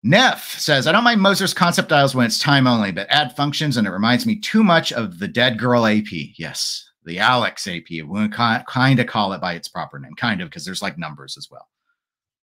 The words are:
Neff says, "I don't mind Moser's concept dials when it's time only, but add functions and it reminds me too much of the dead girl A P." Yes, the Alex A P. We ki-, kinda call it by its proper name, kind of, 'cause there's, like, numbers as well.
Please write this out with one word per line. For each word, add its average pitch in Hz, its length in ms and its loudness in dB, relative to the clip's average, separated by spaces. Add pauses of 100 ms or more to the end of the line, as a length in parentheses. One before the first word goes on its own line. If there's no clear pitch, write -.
Neff 202 560 2
says, 143 300 0
"I 165 40 2
don't 226 120 4
mind 233 160 4
Moser's 190 340 2
concept 175 360 2
dials 139 260 4
when 123 100 4
it's - 140 -2
time 139 260 4
only, 113 240 2
but 98 200 -6
add 147 260 0
functions 143 400 -2
and 107 100 2
it 92 40 -4
reminds 117 360 0
me 107 80 0
too - 300 0
much 165 280 2
of 95 280 -6
the 101 80 -6
dead 120 280 0
girl 120 300 2
A 107 140 2
P." 80 360 -10
Yes, - 540 -10 (140)
the 85 160 -8
Alex 117 480 0
A 87 140 -8
P. 80 200 -10
We 101 260 -4
ki-, 117 400 -2
kinda 127 360 2
call 101 300 -2
it 80 60 -10
by 90 120 -6
its 85 160 -12
proper 73 320 -12
name, 67 140 -20
kind 110 260 -4
of, 85 100 -10
'cause 78 140 -16
there's, 92 180 -10
like, 85 160 -8
numbers 73 380 -14
as 73 120 -20
well. - 200 -20 (840)